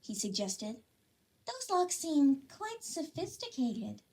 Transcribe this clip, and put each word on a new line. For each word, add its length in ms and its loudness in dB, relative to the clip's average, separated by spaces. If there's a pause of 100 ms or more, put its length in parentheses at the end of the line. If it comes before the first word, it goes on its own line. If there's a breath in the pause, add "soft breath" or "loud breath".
he 140 -8
suggested. 600 -4 (680)
Those 240 -8
locks 260 4
seem 520 6
quite 340 -8
sophisticated. 1200 -4 (100)